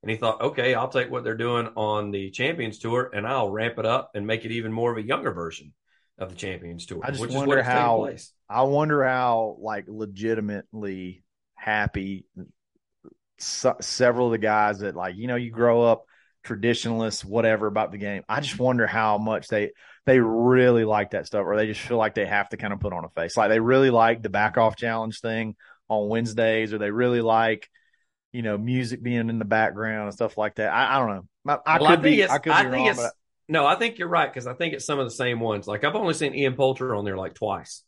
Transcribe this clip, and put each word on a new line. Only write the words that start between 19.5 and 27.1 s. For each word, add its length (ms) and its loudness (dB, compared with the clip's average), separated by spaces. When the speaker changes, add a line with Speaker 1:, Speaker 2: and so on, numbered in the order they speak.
Speaker 2:
they 140 8
really 680 6
like 260 0
that 160 -4
stuff, 180 -2
or 120 0
they 100 2
just 140 -6
feel 160 -2
like 180 0
they 100 0
have 240 0
to 80 -10
kinda 200 -6
put 160 -4
on 100 -6
a 60 -12
face. 260 -6
Like, 140 4
they 100 6
really 300 6
like 340 4
the 60 -4
back 280 0
off 200 4
challenge 420 -4
thing 360 -4
on 180 0
Wednesdays, 680 0
or 40 -4
they 140 -2
really 300 2